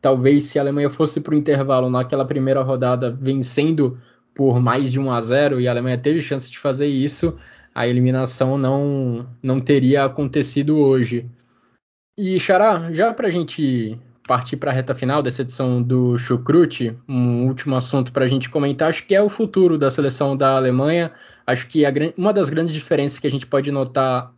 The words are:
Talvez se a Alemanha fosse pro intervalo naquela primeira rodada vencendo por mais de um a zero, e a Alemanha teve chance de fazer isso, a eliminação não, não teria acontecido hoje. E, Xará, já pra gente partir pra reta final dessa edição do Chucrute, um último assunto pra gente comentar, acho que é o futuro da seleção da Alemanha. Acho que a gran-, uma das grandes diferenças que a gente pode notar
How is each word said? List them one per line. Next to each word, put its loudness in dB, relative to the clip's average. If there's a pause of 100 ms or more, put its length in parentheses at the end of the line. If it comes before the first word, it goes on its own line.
Talvez 4
se -4
a 0
Alemanha 0
fosse -2
pro -2
intervalo 2
naquela -2
primeira 0
rodada 0
vencendo -2 (380)
por 2
mais 2
de -2
um -2
a 0
zero, 2
e 0
a 0
Alemanha -2
teve 0
chance -6
de -20
fazer -2
isso, -2 (340)
a -2
eliminação 0
não, -2 (120)
não -2
teria 4
acontecido -2
hoje. 2 (920)
E, 0
Xará, 2
já 0
pra -2
gente -2 (300)
partir -2
pra -4
reta -2
final -2
dessa -4
edição -2
do 2
Chucrute, 0 (120)
um 0
último -2
assunto -2
pra 0
gente -2
comentar, 0
acho -4
que 2
é 6
o 2
futuro 2
da 2
seleção -2
da 2
Alemanha. 2 (340)
Acho -2
que 2
a 2
gran-, -2
uma 2
das 0
grandes -2
diferenças -2
que -2
a -2
gente -6
pode -2
notar -2